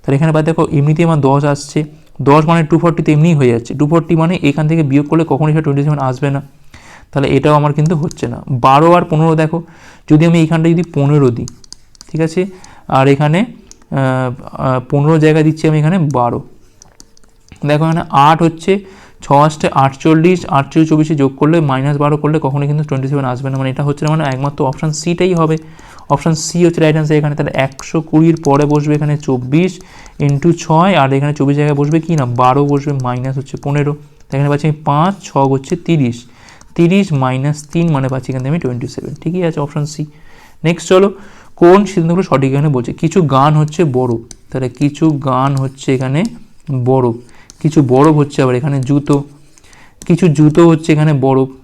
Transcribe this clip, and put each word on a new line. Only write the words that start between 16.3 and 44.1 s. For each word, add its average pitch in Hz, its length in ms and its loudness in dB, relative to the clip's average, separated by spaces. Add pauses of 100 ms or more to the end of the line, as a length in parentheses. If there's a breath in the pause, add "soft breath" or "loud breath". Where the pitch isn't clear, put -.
দেখো, 151 200 2
এখানে 165 140 0 (260)
আট 165 180 4
হচ্ছে, 165 260 -2 (520 loud breath)
ছ - 20 -18 (200)
আসছে 156 200 -4 (180)
আটচল্লিশ, 160 540 2 (200)
আটচল্লিশ 160 320 0
চব্বিশে 156 320 2
যোগ 135 180 0
করলে 151 160 2 (140)
মাইনাস 135 340 -2
বারো 147 180 0
করলে 151 140 0 (100)
কখনোই 139 240 -2
কিন্তু 151 180 -2
টোয়েন্টি 135 220 -4
সেভেন 139 220 -2
আসবে 131 180 -6
না, 135 100 -6
মানে 131 140 -4
এটা 147 140 -6
হচ্ছে 143 160 -4
না, 156 100 0
মানে 156 180 -2
একমাত্র 139 280 -6 (100)
অপশন 156 200 -4 (100)
সিটাই 175 400 -2
হবে, 160 160 0 (580 loud breath)
অপশন 160 200 0 (100)
সি - 220 -6
হচ্ছে 170 180 0
রাইট 156 160 2
আনসার 151 200 0
এখানে। 147 180 -2
তাহলে 147 140 -4 (140)
একশো - 320 -8 (100)
কুড়ির 165 280 4 (100)
পরে 143 260 2
বসবে 147 260 0
এখানে 147 160 -2 (120)
চব্বিশ 139 460 0 (540 loud breath)
into 143 220 0 (140)
ছয়, 170 300 2 (100)
আর 135 60 2 (100)
এখানে 147 200 -2
চব্বিশ 143 220 0
জায়গায় 147 200 0
বসবে 147 260 0
কি 170 140 -2
না, 131 40 0 (160)
বারো 127 220 2 (100)
বসবে, 143 200 -2 (140)
মাইনাস 127 340 -6
হচ্ছে - 140 -14 (100)
পনেরো। 143 280 -2 (420 soft breath)
এখানে 139 160 0
পাচ্ছি 143 180 0
আমি 151 80 -2 (120)
পাঁচ, 156 240 2 (160)
ছক 139 260 0
হচ্ছে 135 200 -4 (120)
তিরিশ, 135 300 0 (600 loud breath)
তিরিশ 185 300 2 (160)
মাইনাস 131 340 -2 (160)
তিন 170 220 0
মানে 135 180 -2
পাচ্ছি 131 180 -8
এখান 131 120 -4
থেকে 135 120 -4
আমি 175 100 -2
টোয়েন্টি 123 300 -6
সেভেন। - 180 -10 (100)
ঠিকই 180 260 -4
আছে, 160 160 -6
অপশন 147 280 -6
সি। 156 100 -10 (640 soft breath)
নেক্সট 175 260 -2
চলো, 190 160 4 (520 loud breath)
কোন 175 180 8 (120)
সিদ্ধান্তগুলো 170 400 0
সঠিক 135 240 0
এখানে 147 220 0
বলছে? 120 140 -4 (120)
কিছু 165 160 0 (160)
গান 139 260 4
হচ্ছে 151 200 -2 (160)
বরফ, 120 240 -2 (300)